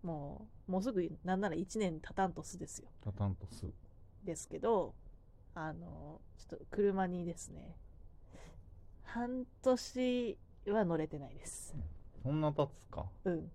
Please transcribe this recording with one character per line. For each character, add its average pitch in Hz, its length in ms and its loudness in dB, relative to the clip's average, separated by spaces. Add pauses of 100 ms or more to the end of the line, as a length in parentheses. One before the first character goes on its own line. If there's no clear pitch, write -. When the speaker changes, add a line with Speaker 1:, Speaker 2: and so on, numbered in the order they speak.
Speaker 1:
も 151 440 -4 (200)
う、 190 40 0
も 185 80 6
う - 20 2
す 247 100 2
ぐ、 180 160 4 (160)
な 185 120 4
ん 190 60 4
な 202 80 4
ら 160 40 0
一 170 240 0
年 175 220 4
経 - 120 -10
た - 160 6
ん 170 60 2
と - 80 -6
す - 160 -8
で - 80 -4
す - 140 -10
よ。 - 100 -14 (140)
Speaker 2:
経 104 80 0
た 101 160 2
ん 95 80 4
と - 160 -10
す。 - 160 -6 (560)
Speaker 1:
で 175 120 -2
す - 140 -8
け 165 80 -6
ど、 190 380 4 (580)
あ 156 200 -4
の、 156 460 -10 (200)
ち - 140 -16
ょ - 20 -8
っ - 40 -10
と - 120 -12
車 196 340 6
に 180 180 0
で 170 140 -2
す - 120 -10
ね、 - 280 -10 (1300)
半 247 420 -2 (160)
年 247 760 4 (300)
は 208 160 8
乗 170 120 6
れ 156 100 2
て 156 120 -6
な 143 100 -10
い - 60 -12
で - 100 -10
す。 - 300 -8
Speaker 2:
う - 20 -4
ん。 - 60 -2 (400)
そ 135 80 2
ん 156 100 4
な 151 100 6
経 147 160 6
つ - 220 -12
か。 - 160 -4 (200)
Speaker 1:
う 190 40 4
ん。 165 260 0